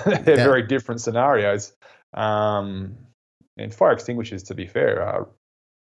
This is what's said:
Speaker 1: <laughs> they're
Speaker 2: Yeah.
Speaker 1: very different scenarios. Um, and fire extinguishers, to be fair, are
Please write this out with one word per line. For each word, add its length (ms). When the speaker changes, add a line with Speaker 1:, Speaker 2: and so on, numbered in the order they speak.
Speaker 1:
<laughs> 200
they're 140
Speaker 2:
Yeah. 60
Speaker 1:
very 220
different 360
scenarios. 720
Um, 840
and 160
fire 180
extinguishers, 520
to 100
be 120
fair, 360
are 260